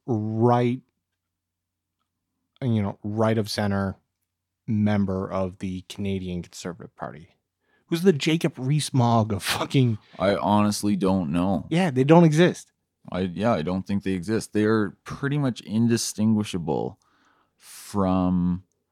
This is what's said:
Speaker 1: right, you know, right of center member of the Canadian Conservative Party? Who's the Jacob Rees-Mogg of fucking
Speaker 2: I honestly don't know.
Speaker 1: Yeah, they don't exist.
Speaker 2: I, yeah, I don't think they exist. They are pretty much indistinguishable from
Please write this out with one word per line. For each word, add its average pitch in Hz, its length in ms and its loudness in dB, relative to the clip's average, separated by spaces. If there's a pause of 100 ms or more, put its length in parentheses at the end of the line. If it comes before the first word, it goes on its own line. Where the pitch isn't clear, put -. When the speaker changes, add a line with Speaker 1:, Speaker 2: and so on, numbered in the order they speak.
Speaker 1:
right, 120 760 0 (1800)
you 117 200 0
know, 98 220 -4
right 110 340 0
of 104 120 -2
center 98 480 -2 (680)
member 101 640 0
of 95 300 -4
the 92 300 -8
Canadian 92 520 -6
Conservative - 540 -14
Party? 67 400 -16 (520)
Who's 170 160 -4
the 190 100 6
Jacob 156 440 0
Rees-Mogg 120 760 0
of 95 100 -6
fucking 127 540 0 (200)
Speaker 2:
I 98 180 2
honestly 104 600 2
don't 92 360 0
know. 87 380 0
Speaker 1:
Yeah, 170 220 0
they 131 140 2
don't 165 180 8
exist. 156 480 2 (400)
Speaker 2:
I, 90 100 -4
yeah, 95 300 0
I 90 100 0
don't 90 240 -4
think 101 180 -4
they 95 100 -2
exist. 95 400 -4
They 107 100 2
are 107 400 0
pretty 139 340 -6
much 135 220 -2
indistinguishable 104 1400 -2 (600)
from 90 1080 -2 (280)